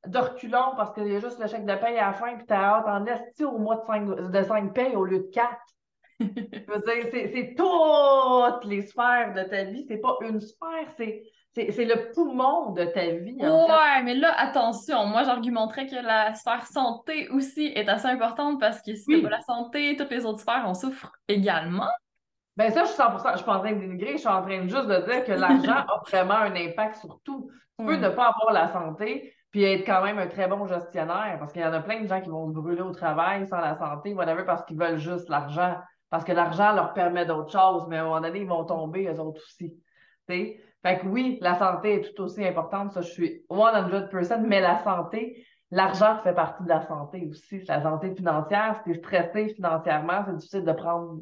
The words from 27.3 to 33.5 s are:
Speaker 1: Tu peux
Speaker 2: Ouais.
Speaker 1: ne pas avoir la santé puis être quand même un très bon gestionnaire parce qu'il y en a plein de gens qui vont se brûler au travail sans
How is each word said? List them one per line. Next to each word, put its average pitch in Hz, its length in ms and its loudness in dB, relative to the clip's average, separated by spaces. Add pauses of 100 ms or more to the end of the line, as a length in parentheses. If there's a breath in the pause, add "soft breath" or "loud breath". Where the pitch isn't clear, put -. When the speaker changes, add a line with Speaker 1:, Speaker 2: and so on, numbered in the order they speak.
Speaker 1:
Tu 226 60 -8
peux - 80 0
Speaker 2:
Ouais. - 60 2
Speaker 1:
ne 190 100 2
pas 240 200 4
avoir 220 260 2
la 165 180 4
santé 190 640 -6 (160)
puis 202 140 4
être 190 200 2
quand 190 180 4
même 208 160 0
un 180 100 -2
très 185 200 0
bon 202 180 -2
gestionnaire 180 720 -4
parce 147 140 -12
qu'il 180 80 -8
y 165 60 0
en 160 80 0
a 160 60 0
plein 220 200 -6
de 214 80 -4
gens 190 140 -2
qui 180 80 -10
vont 160 180 -6
se 156 60 -4
brûler 170 260 -4
au 185 120 -6
travail 180 540 0
sans 185 140 -4